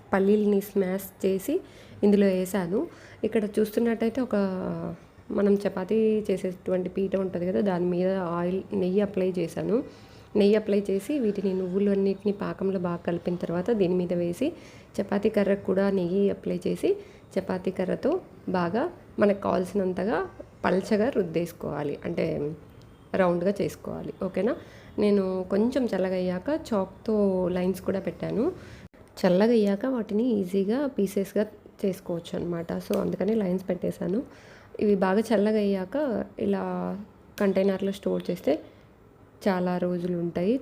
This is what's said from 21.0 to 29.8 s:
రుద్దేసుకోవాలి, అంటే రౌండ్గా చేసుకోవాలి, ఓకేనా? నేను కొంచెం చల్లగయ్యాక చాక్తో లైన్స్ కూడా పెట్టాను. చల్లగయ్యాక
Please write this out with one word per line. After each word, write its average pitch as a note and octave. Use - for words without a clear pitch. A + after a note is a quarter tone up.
రుద్దేసుకోవాలి, E3
అంటే E3+
రౌండ్గా F3+
చేసుకోవాలి, -
ఓకేనా? F#3+
నేను G3+
కొంచెం A#3+
చల్లగయ్యాక F#3
చాక్తో F#3+
లైన్స్ F3+
కూడా F#3+
పెట్టాను. F#3
చల్లగయ్యాక G3+